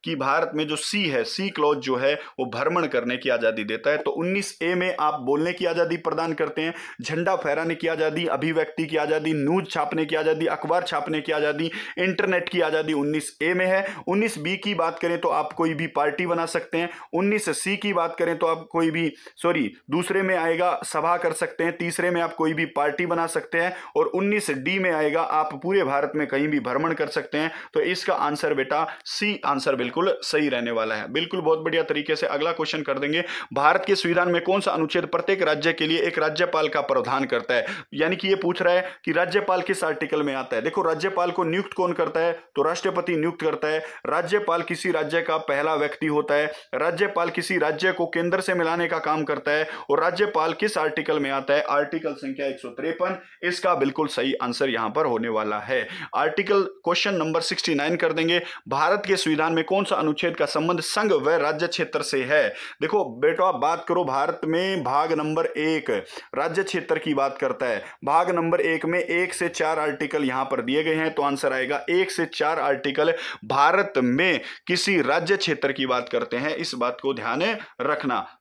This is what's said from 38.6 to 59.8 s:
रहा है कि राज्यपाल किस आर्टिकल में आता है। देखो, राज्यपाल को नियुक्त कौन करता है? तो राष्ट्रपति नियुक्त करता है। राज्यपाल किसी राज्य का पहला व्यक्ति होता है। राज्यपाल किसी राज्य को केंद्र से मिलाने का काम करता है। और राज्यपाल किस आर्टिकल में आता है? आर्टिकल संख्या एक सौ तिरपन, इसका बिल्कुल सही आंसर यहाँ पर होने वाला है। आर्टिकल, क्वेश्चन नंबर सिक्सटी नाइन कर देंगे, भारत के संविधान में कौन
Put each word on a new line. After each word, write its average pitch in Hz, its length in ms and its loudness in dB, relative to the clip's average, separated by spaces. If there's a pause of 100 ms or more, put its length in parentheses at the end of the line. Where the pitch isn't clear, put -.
रहा 180 120 6
है 180 160 2 (140)
कि 170 80 -2
राज्यपाल 180 500 2
किस 185 220 0
आर्टिकल 156 380 0
में 143 120 0
आता 131 220 -2
है। 113 60 0
देखो, 160 200 0
राज्यपाल 175 480 0
को 180 140 0
नियुक्त 185 280 -2
कौन 180 200 0
करता 160 280 0
है? 170 120 4 (240)
तो 139 60 2
राष्ट्रपति 170 540 0
नियुक्त 165 240 -2
करता 156 280 0
है। 156 100 0 (280)
राज्यपाल 170 560 0
किसी 170 280 -2
राज्य 156 320 0
का 160 140 0
पहला 151 380 0
व्यक्ति 147 320 -2
होता 147 280 2
है। 147 160 2 (240)
राज्यपाल 170 560 0
किसी 175 280 -2
राज्य 156 340 2
को 175 140 0
केंद्र 175 340 0
से 185 140 0
मिलाने 170 340 0
का 165 100 0
काम 156 260 0
करता 143 260 -2
है। 156 180 2 (220)
और 147 100 4
राज्यपाल 170 520 2
किस 208 260 0
आर्टिकल 156 420 0
में 139 100 -2
आता 139 240 0
है? 151 80 4
आर्टिकल 147 520 0
संख्या 139 320 -6
एक 131 120 -4
सौ 123 120 -10
तिरपन, 165 480 -2 (240)
इसका 175 320 2
बिल्कुल 139 340 2
सही 135 260 0
आंसर 127 360 0
यहाँ 113 200 0
पर 151 160 2
होने 117 220 0
वाला 107 320 0
है। 113 260 -2 (300)
आर्टिकल, 180 520 2 (160)
क्वेश्चन 180 300 2
नंबर 160 260 0
सिक्सटी 165 340 -2
नाइन 151 220 2
कर 160 160 2
देंगे, 165 300 2 (260)
भारत 165 380 2
के 185 100 4
संविधान 160 360 2
में 160 120 2
कौन 196 200 2